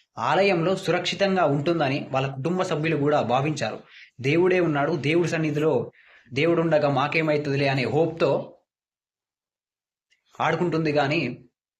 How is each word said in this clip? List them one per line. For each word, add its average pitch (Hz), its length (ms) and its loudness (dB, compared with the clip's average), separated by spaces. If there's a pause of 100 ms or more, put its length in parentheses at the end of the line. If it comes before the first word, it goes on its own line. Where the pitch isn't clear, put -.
(180)
ఆలయంలో 170 580 2
సురక్షితంగా 180 720 0
ఉంటుందని 147 640 0
వాళ్ళ 135 240 -2
కుటుంబ 170 280 -2
సభ్యులు 160 320 -2
కూడా 143 260 2
భావించారు. 120 640 -2 (380)
దేవుడే 175 380 2
ఉన్నాడు, 151 360 0
దేవుడి 160 320 0
సన్నిధిలో 147 640 0 (420)
దేవుడుండగా 160 560 2
మాకేమైతుందిలే 143 800 0
అనే 135 160 0
హోప్‌తో 151 720 0 (1800)
ఆడుకుంటుంది 160 500 0
కానీ 139 540 -2 (340)